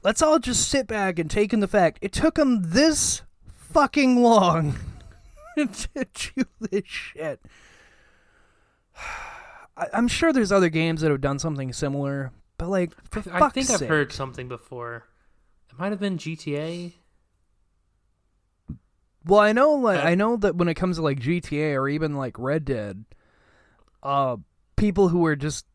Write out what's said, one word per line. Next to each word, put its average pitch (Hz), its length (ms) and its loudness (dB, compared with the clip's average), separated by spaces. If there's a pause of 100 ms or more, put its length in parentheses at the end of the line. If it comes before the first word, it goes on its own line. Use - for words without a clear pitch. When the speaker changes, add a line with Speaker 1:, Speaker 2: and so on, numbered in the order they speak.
Speaker 1:
Let's 214 180 2
all 311 180 6
just 240 280 -2
sit 262 180 0
back 196 320 -2
and 160 140 -4
take 208 220 0
in 220 80 2
the 196 60 0
fact 175 340 2
it 196 100 -6
took - 260 0
'em 254 240 2 (100)
this 294 500 2 (320)
fucking 262 680 2
long 175 540 4 (460)
<laughs> 622 340 -18
to 294 120 0 (680)
do 262 80 -2 (160)
this 208 260 -4
shit. - 540 -10 (1600)
<sighs> - 800 -18
I, 175 160 -4
I'm 240 160 2
sure 320 240 2
there's 214 180 2
other 185 180 4
games 160 320 0
that 160 100 2
have 135 100 0
done 139 180 -2
something 139 320 -6
similar, 139 600 -6 (240)
but, 165 100 -8
like, 180 240 0 (200)
for 214 80 -6 (120)
Speaker 2:
I, 180 60 -4
I - 20 0
Speaker 1:
fuck's 294 140 4
Speaker 2:
think 262 160 -2
I've 208 100 2
Speaker 1:
sake. 135 100 -4
Speaker 2:
heard 151 220 0
something 127 380 -10
before. 117 560 -12 (640)
It 123 100 -20
might 196 120 -4
have 196 100 -6
been 196 160 -2
G 160 180 -8
T 143 220 -6
A. 170 360 -8 (2250)
Speaker 1:
Well, 196 160 6
I 208 100 6
know, 277 220 4
like, 226 300 2
Speaker 2:
Uh, 156 40 2
Speaker 1:
I 175 80 4
know 220 220 2
that 196 180 0
when 175 140 2
it 160 60 -2
comes 180 200 -2
to, 165 80 -6
like, 139 160 0
G 160 220 -2
T 147 200 -6
A 151 140 -2
or 135 140 -2
even, 151 260 -2
like, 131 240 -8
Red 143 260 -2
Dead, 107 380 -6 (1000)
uh, 139 360 0 (400)
people 196 320 4
who 170 160 2
are 151 100 2
just 143 400 -6